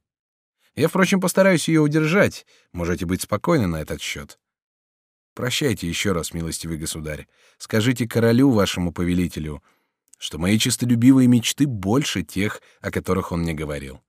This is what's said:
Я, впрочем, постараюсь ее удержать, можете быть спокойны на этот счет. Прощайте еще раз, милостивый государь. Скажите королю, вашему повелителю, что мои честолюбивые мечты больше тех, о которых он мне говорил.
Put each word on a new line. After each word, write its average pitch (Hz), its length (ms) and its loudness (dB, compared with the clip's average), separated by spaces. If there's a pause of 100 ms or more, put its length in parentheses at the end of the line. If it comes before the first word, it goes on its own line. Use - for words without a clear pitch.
(760)
Я, 156 140 2
впрочем, 185 300 2
постараюсь 190 480 2
ее 160 140 4
удержать, 156 640 2 (260)
можете 87 340 -4
быть 87 180 -2
спокойны 123 440 0
на 82 100 -2
этот 76 240 -8
счет. - 360 -12 (960)
Прощайте 120 540 -2
еще 90 260 -2
раз, 82 200 -4
милостивый 82 440 -6
государь. 76 500 -8 (300)
Скажите 117 500 0
королю, 117 440 4
вашему 92 400 0
повелителю, 87 720 -2 (560)
что - 180 -10
мои 95 220 2
честолюбивые 123 680 4
мечты 123 380 2
больше 107 580 -2
тех, 98 380 -6 (200)
о 101 100 -8
которых 92 400 -2
он 87 100 -2
мне 82 120 -2
говорил. 71 560 -8